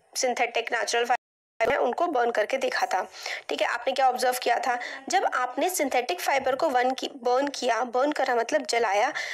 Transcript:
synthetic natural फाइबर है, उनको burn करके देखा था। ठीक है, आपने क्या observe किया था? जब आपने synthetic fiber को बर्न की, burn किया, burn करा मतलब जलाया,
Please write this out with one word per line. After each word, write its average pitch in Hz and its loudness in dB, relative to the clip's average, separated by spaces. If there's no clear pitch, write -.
synthetic 233 -2
natural 233 0
फाइबर - -2
है, - 2
उनको 269 0
burn 240 2
करके 214 0
देखा 254 -2
था। 208 -2
ठीक - -2
है, 202 2
आपने 254 -2
क्या 262 4
observe 247 0
किया 240 2
था? 240 -2
जब 370 2
आपने 254 0
synthetic 277 0
fiber 269 2
को 320 2
बर्न 254 2
की, - -4
burn 247 0
किया, 247 -2
burn 254 0
करा 262 0
मतलब 226 0
जलाया, 233 2